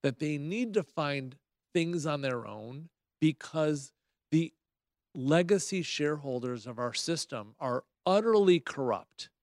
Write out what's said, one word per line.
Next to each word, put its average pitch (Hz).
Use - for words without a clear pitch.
that 135
they 151
need 202
to 202
find 143
things 165
on 147
their 123
own, 113
because 156
the 160
legacy 175
shareholders 127
of 120
our 120
system 120
are 127
utterly 202
corrupt -